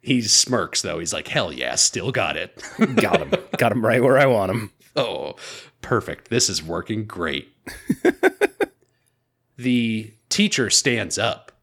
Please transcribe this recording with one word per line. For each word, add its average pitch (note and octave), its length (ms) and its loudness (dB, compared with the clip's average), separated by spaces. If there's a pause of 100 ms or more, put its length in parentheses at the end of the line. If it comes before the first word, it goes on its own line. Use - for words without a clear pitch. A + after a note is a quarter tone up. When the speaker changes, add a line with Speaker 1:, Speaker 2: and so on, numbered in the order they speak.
Speaker 1:
He B2 200 0
smirks, G#2+ 580 0
though. F2 160 -4
He's E2+ 160 -6
like, D#2 140 -8
"Hell G#2 260 -2
yeah, B1 220 -4
still G#2+ 360 0
got F2 240 -2
it." - 240 -8 (200)
<laughs> C3+ 160 2
Speaker 2:
Got - 260 2
him. - 100 -4 (280)
Got A#2 120 4
him A2+ 140 0
right A#2 160 4
where B2+ 160 6
I C#3+ 80 6
want G#2+ 260 4
him. G#2+ 200 -4 (240)
Speaker 1:
Oh, F2 400 -4 (480)
perfect. - 480 -4
This A#2 180 2
is D#2+ 140 -4
working F2+ 420 -4
great. D#2+ 440 -6 (540)
<laughs> - 40 4 (1500)
The A#2 540 0 (180)
teacher G3 420 2
stands A2 480 0
up. G#2 320 -4 (120)